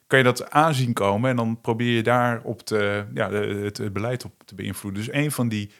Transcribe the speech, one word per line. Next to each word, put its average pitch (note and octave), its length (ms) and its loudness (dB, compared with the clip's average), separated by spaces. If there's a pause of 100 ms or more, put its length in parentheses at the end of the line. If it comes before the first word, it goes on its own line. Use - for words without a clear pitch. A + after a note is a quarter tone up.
kan C3+ 120 4
je B2+ 80 6
dat - 240 2
aanzien C#3+ 420 2
komen G#2 380 2
en B2 60 0
dan A2+ 240 -2
probeer A#2+ 360 0
je A2+ 60 2
daar A#2+ 400 2
op A2+ 200 -8
te, G2+ 420 0 (100)
ja, G#2 140 0
de, G2+ 80 -2 (280)
het, G#2 140 -6
het G#2+ 140 -4
beleid A2+ 320 -4
op - 80 -14 (120)
te - 100 -20
beïnvloeden. G2+ 500 -8
Dus A#2 100 -8
een D3 180 0
van A#2+ 160 0
die G#2 320 -2